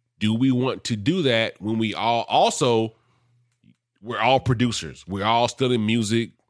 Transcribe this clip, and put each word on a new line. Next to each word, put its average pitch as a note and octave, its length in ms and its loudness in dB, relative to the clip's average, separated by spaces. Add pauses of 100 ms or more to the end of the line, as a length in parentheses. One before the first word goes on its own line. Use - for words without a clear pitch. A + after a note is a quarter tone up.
(180)
Do G#2+ 160 0
we C3 180 2
want B2 320 -2
to A#2 120 -4
do D3 260 -2
that A2+ 380 0
when A2 180 -2
we G#2+ 160 -2
all, A2+ 340 0
also, B2 680 2 (1040)
we're A2 200 -8
all B2+ 200 4
producers, A2 680 -2
we're F#2+ 160 -6
all A#2 240 2
still B2+ 240 -2
in A2+ 120 0
music, A2+ 460 0 (200)